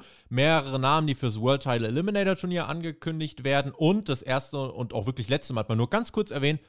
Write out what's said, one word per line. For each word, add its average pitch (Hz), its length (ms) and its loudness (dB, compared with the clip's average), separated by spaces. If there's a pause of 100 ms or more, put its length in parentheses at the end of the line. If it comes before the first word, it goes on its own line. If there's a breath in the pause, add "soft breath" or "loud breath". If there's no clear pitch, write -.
(300 loud breath)
Mehrere 139 500 2
Namen, 151 260 4
die 143 80 2
fürs 113 260 -2
World 135 220 2
Title 117 260 0
Eliminator 190 480 0
Turnier 175 320 -4
angekündigt 160 760 -6
werden. 139 300 2
Und 196 360 2
das 135 140 -2
erste 135 480 -4
und 120 220 -8
auch 110 120 -2
wirklich 123 240 -4
letzte 135 240 -2
Mal 117 60 0
hat 107 100 -2
man 113 80 0
nur 117 140 2
ganz 226 200 0
kurz 208 200 -2
erwähnt, 147 380 0